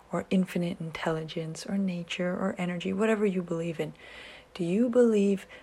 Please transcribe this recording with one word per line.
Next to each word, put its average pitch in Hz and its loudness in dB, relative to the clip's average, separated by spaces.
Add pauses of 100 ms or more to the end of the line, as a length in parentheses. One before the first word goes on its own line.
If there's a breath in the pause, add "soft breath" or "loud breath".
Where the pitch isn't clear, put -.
(120)
or 170 -4
infinite 180 0
intelligence 160 -4
or 196 -2
nature 180 -2
or 190 -2
energy, 180 -2
whatever 214 2
you 185 2
believe 165 -4
in? 156 -4 (600 loud breath)
Do 175 -4
you 208 4
believe 214 6 (160 loud breath)